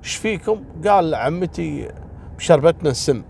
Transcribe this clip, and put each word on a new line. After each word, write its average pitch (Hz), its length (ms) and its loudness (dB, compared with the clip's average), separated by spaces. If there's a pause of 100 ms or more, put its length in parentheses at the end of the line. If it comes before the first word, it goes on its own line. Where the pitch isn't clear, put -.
"ايش - 120 -8
فيكم؟" 214 480 -2 (220)
قال: 180 280 4
"عمتي 151 720 -4 (500)
شربتنا 160 520 4
السم." 123 400 0